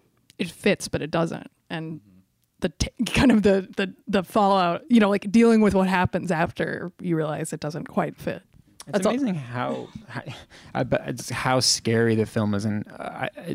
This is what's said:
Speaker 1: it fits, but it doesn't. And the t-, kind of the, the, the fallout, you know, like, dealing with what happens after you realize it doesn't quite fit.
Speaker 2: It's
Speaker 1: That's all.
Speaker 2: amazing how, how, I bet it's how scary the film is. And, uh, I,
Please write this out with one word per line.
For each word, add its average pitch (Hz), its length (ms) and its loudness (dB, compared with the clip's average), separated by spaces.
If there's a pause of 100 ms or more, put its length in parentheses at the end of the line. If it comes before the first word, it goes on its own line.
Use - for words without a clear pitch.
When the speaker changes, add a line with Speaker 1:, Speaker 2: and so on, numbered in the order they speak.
(400)
Speaker 1:
it 190 100 -4
fits, - 380 -2
but - 140 -6
it 151 100 -8
doesn't. 165 360 -4 (220)
And 160 300 -10 (600)
the 180 100 -2
t-, - 200 -4 (180)
kind 240 240 4
of 214 120 6
the, 190 320 4
the, 190 180 -4 (140)
the 196 160 0
fallout, 190 640 2
you 240 100 8
know, 202 100 6
like, 202 220 -2
dealing 226 300 6
with 202 120 4
what 190 140 4
happens 180 440 0
after - 600 -4 (100)
you 175 140 -2
realize 156 380 -4
it 156 60 -8
doesn't 147 280 -8
quite 156 300 -4
fit. - 260 -8 (440)
Speaker 2:
It's 143 120 -14
Speaker 1:
That's 196 80 0
all. 214 60 0
Speaker 2:
amazing 254 220 -2
how, 127 520 -6 (200)
how, - 140 -10 (540)
I 135 80 0
bet - 240 -2
it's 127 240 -8
how 127 280 0
scary 113 540 2
the 110 140 0
film 104 260 -2
is. 101 120 -2
And, 107 220 -4
uh, - 160 -16
I, - 260 -8 (260)